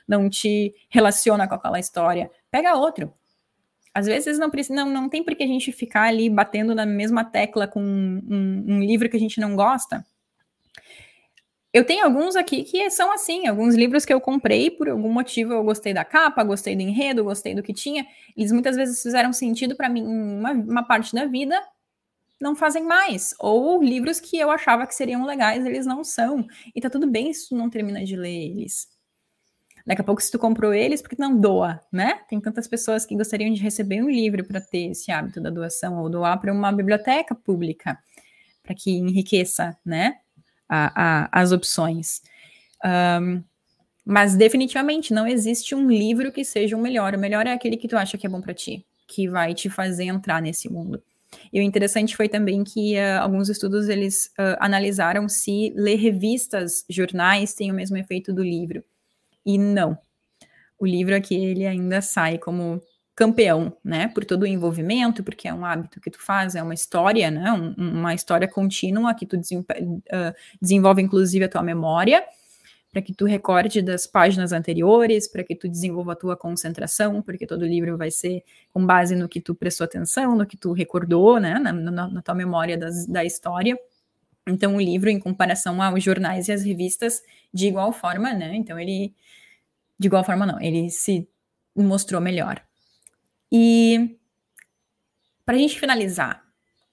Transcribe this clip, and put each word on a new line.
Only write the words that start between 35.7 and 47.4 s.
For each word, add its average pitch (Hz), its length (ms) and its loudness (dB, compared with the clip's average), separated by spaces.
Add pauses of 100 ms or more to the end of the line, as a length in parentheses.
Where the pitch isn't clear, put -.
ou 160 80 -4
doar 175 280 0
pra 202 140 -2
uma 202 180 0
biblioteca 208 640 0
pública, 170 640 -4 (640)
pra 190 120 -10
que 190 180 -4
enriqueça, 180 920 0
né, 175 340 -2 (500)
a, 156 560 2
a, - 80 -6
as 180 200 4
opções. 165 680 -2 (600)
Ahn, 180 600 2 (600)
mas 202 300 6
definitivamente 262 800 4
não 214 140 0
existe 233 480 -2
um 269 160 4
livro 233 420 2
que 277 120 -6
seja 214 320 -2
o 226 40 -2
melhor. 226 340 0
O 196 40 -2
melhor 208 280 0